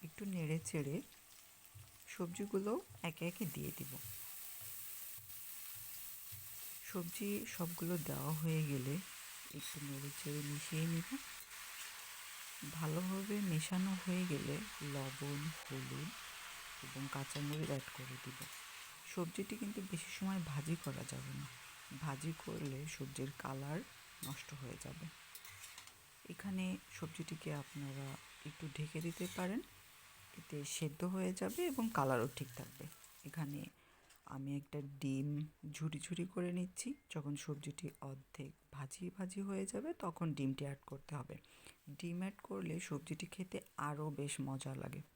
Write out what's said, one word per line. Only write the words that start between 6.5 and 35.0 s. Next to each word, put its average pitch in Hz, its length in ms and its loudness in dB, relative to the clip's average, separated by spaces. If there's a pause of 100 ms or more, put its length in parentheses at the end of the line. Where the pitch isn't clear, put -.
সবজি 180 380 2 (260)
সবগুলো 170 400 2 (140)
দেওয়া 139 320 2
হয়ে 160 300 8
গেলে 139 240 4 (640)
একটু - 180 -2 (120)
নেড়ে 143 220 -2 (100)
চেড়ে 147 200 2 (100)
মিশিয়ে 156 420 2
নিব। 165 160 4 (1700)
ভালোভাবে 185 580 4 (140)
মেশানো 185 420 6 (100)
হয়ে 185 280 6
গেলে 143 240 4 (400)
লবণ, 139 440 2 (260)
হলুদ 135 440 0 (760)
এবং 131 160 -2 (120)
কাঁচামরিচ 147 580 2
অ্যাড 135 140 2 (100)
করে 131 280 -4
দিব। 131 140 -6 (720)
সবজিটি 185 500 2
কিন্তু 202 180 0 (100)
বেশি 170 280 -2
সময় 190 220 4 (100)
ভাজি 147 240 4 (100)
করা 131 280 0
যাবে 131 280 -2
না, 143 60 -4 (580)
ভাজি 147 280 2 (120)
করলে 139 340 0 (180)
সবজির 135 340 -2 (120)
কালার 139 360 0 (480)
নষ্ট - 220 -4 (120)
হয়ে 123 240 -4
যাবে। 165 220 -6 (1300)
এখানে 185 320 0 (340)
সবজিটিকে 160 520 -2 (120)
আপনারা 139 440 -4 (420)
একটু 156 160 -6 (120)
ঢেকে 151 300 0
দিতে 170 200 0 (100)
পারেন, 190 240 4 (800)
এতে 156 180 -4 (200)
সেদ্ধ 151 240 2 (140)
হয়ে 185 260 4
যাবে - 200 2 (120)
এবং 262 120 4 (120)
কালারও 131 320 8 (100)
ঠিক - 200 -4
থাকবে। 131 260 -8 (440)
এখানে 143 320 0 (680)
আমি 135 240 -4 (100)
একটা 147 180 -6 (240)